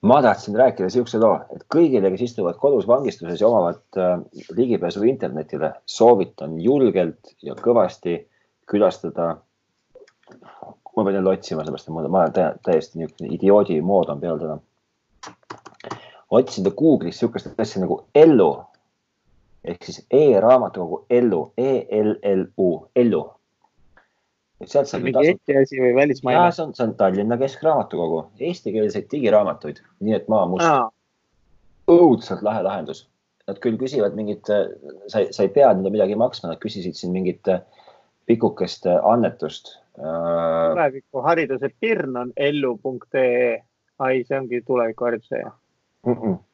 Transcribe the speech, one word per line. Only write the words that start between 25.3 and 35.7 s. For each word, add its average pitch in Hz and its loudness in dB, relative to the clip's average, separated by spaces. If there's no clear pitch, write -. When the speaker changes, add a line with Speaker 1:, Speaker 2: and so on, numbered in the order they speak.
Speaker 2:
Eesti - -2
asi 131 0
või 123 4
välismaine? 139 2
Speaker 1:
Jaa, 175 6
see 165 -6
on, 143 -12
see 120 -2
on 110 -4
Tallinna 101 0
Keskraamatukogu. 110 -2
Eestikeelseid 107 -4
digiraamatuid. 101 0
Nii 107 -2
et - -6
ma 101 2
must 92 0
Speaker 2:
Aa. 135 2
Speaker 1:
õudselt 156 4
lahe 104 -2
lahendus. 87 -6
Nad - -12
küll 113 -2
küsivad 123 -2
mingit, 104 -8
äh, 101 0
sa 110 0
ei, 92 0
sa 101 2
ei 95 -2
pea 135 6